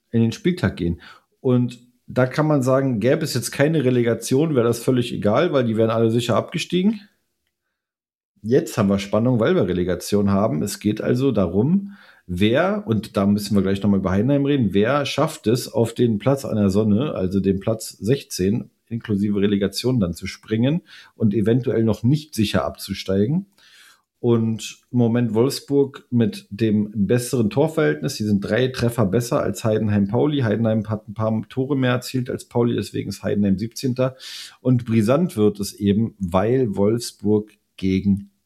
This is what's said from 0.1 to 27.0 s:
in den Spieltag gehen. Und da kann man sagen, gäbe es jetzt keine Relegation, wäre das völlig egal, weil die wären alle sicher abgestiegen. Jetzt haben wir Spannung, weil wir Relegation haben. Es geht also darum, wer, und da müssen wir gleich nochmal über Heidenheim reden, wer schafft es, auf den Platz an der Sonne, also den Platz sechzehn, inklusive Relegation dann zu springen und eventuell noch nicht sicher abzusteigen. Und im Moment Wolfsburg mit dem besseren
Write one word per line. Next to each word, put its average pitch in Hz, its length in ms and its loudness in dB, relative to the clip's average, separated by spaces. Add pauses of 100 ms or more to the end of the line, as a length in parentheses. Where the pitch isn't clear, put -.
in 113 100 4
den 113 100 2
Spieltag 175 440 -2
gehen. 85 240 -4 (400)
Und 123 380 0 (300)
da 127 180 2
kann 151 220 0
man 147 160 2
sagen, 131 340 2
gäbe 139 240 2
es 147 120 -4
jetzt 117 180 -4
keine 147 320 2
Relegation, 127 720 0
wäre 113 100 4
das 117 140 0
völlig 123 320 0
egal, 123 400 0
weil 131 120 2
die 113 120 -2
wären 113 140 2
alle 113 200 2
sicher 120 240 0
abgestiegen. 180 680 -2 (1400)
Jetzt 127 360 0
haben 101 100 4
wir 98 100 2
Spannung, 117 400 0
weil 147 160 2
wir 120 140 2
Relegation 90 640 0
haben. 113 320 2
Es - 180 -6
geht 107 200 -2
also 127 300 0
darum, 110 600 0 (340)
wer, 135 600 0
und - 300 -2
da 101 100 2
müssen 104 280 0
wir 98 80 4
gleich 98 200 -2
nochmal 98 180 2
über 90 100 0
Heidenheim 139 360 2
reden, 135 260 2
wer 123 340 2
schafft - 400 -2
es, 123 240 0
auf 117 240 0
den 117 240 2
Platz 139 260 0
an - 120 -4
der 101 140 4
Sonne, 107 440 2
also 92 240 -2
den 95 220 2
Platz - 300 -4
sechzehn, 104 800 -2 (180)
inklusive 104 520 -2
Relegation 101 600 0
dann 85 140 -2
zu 95 120 -12
springen 123 540 -2 (340)
und 107 200 0
eventuell 113 500 0
noch 107 180 0
nicht 143 320 0
sicher 101 300 0
abzusteigen. 98 840 -2 (760)
Und 113 600 -2 (120)
im 123 60 0
Moment 117 340 2
Wolfsburg 139 800 0
mit 113 400 0
dem 104 440 0
besseren 120 540 0